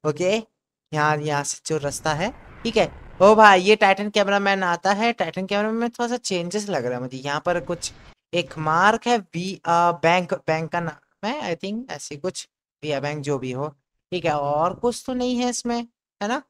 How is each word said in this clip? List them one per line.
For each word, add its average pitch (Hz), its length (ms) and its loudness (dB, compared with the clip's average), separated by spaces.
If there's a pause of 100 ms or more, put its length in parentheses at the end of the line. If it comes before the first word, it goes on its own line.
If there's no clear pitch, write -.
ओके, 180 380 0 (500)
यहाँ, 151 240 2
यहाँ 147 260 -2
से - 220 -8
जो 156 120 -2
रास्ता 143 360 -4
है, 175 180 -2 (320)
ठीक 226 140 0
है? 175 140 2 (300)
ओ 208 140 8
भाई, 208 260 10
ये 208 140 6
टाइटन 202 340 2
कैमरामैन 202 540 2
आता 175 300 0
है, 226 200 0
टाइटन 190 320 -4
कैमरामैन 208 300 -2
में 233 140 -2
थोड़ा 240 180 -4
सा 240 100 -4
चेंजेस 196 520 -4
लग 135 160 -2
रहा 123 100 -2
है 123 60 -6
मुझे। 127 160 -8
यहाँ 143 280 -4
पर 175 140 0
कुछ 170 320 -8 (420)
एक 170 240 -4
मार्क 180 500 2
है, 240 100 2
वी-, 180 480 -8
अ, 170 260 4
बैंक, 170 420 0
बैंक 160 380 -4
का 175 80 -2
नाम 165 480 -10
है, 269 300 -6
I - 60 -14
think, 220 280 -8
ऐसे 147 240 -12
कुछ, 180 340 -8 (340)
विया 143 160 -2
बैंक 147 220 -4
जो 139 180 -2
भी 127 120 -6
हो, 135 160 -4 (440)
ठीक 175 140 -6
है? 156 80 2
और 147 400 0
कुछ - 340 -4
तो 262 60 -6
नहीं 247 240 -2
है 247 120 0
इसमें, 233 380 -4 (360)
है 208 40 -4
ना? 269 220 -4